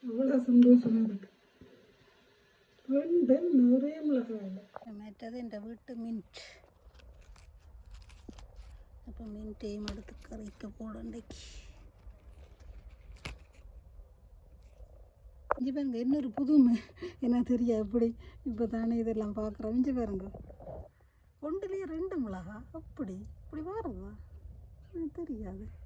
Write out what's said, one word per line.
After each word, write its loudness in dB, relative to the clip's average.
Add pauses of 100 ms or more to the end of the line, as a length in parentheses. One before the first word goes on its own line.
அவ்வளவு 2
சந்தோஷமா 10
இருக்கு. -4 (1600)
ரெண்டு 6 (400)
ஒரே 2
மிளகாய். 0 (380)
மற்றது -12
இந்த -10
வீட்டு -12
மின்ட். -8 (2750)
அப்ப -12
மின்ட்டையும் -8
எடுத்து -10 (140)
கறிக்க -12
போட -10
இன்றைக்கு. -12 (4000)
இங்க -2
பாருங்க, -4
இன்னொரு 0
புதுமை. 6 (400)
என்ன 2
தெரியா 2
இப்படி? 0 (280)
இப்ப -2
தானே 0
இதெல்லாம் -2
பாக்குறோம். -4
இங்க 2
பாருங்க. -2 (1160)
ஒன்றுலயே -4
ரெண்டு -4
மிளகா. -6 (100)
அப்படி? -10 (180)
இப்படி -10
வாரதா? -8 (840)
எனக்கு -6
தெரியாது. -8 (180)